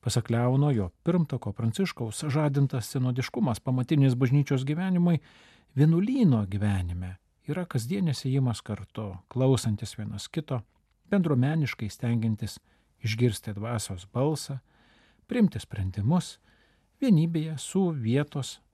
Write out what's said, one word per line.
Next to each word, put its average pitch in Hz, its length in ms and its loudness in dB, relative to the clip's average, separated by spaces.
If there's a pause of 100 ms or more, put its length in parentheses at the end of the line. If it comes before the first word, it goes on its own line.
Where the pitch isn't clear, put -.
Pasak 113 240 0
Leono, 127 400 2
jo 101 220 -2 (100)
pirmtako 160 480 -2
Pranciškaus 117 720 -4 (100)
žadintas 139 640 0
sinodiškumas, 127 680 -2
pamatinis 131 560 2
bažnyčios 135 480 2
gyvenimui, 175 560 2 (560)
vienuolyno 165 720 4
gyvenime 92 680 -2 (340)
yra 180 160 -4
kasdienės 147 640 -2
ėjimas 131 340 0
kartu, 101 540 -10 (100)
klausantis 120 720 0
vienas 107 320 -8
kito, 139 300 -6 (500)
bendruomeniškai 147 800 2
stengiantis 113 680 -2 (420)
išgirsti 110 540 0
dvasios 104 500 -6
balsą, 139 540 -2 (680)
priimti 214 320 2
sprendimus 104 800 -2 (680)
vienybėje 160 560 2
su 185 320 0
vietos 139 680 -2 (140)